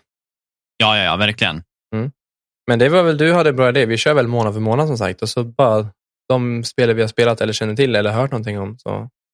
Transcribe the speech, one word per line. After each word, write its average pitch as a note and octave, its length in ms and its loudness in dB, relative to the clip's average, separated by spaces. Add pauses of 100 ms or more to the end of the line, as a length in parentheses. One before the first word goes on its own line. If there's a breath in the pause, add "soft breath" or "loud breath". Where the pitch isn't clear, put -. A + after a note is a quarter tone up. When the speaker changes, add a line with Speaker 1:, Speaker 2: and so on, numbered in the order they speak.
(760)
Speaker 1:
Ja, G#2+ 200 4
ja, G2+ 60 2
ja, E2+ 120 2
verkligen. G2 480 -2 (320)
Speaker 2:
Mm. A#2+ 160 -4 (560)
Men A#2+ 120 2
det B2+ 100 4
var F3+ 140 4
väl, D#3+ 140 2
du D#3+ 160 2
hade D#3+ 200 2
bra B2+ 160 2
idé. B2+ 160 2
Vi A2+ 120 -2
kör D3+ 160 0
väl B2+ 140 2
månad A2+ 260 -2
för A2 80 -6
månad A#2+ 260 0
som C3+ 100 -4
sagt. F#2+ 240 -4
Och A2 80 -6
så A#2+ 140 -4
bara A2+ 440 0 (420)
de A#2+ 340 -2
spel A#2 300 0
vi A2+ 80 0
har A2 80 0
spelat A#2 320 0
eller G#2+ 120 -2
känner G#2+ 220 -4
till B2+ 200 0
eller G#2 160 0
hört B2+ 200 -2
någonting G#2+ 280 -6
om. G2+ 200 -10
Så. G#2 300 -10 (240)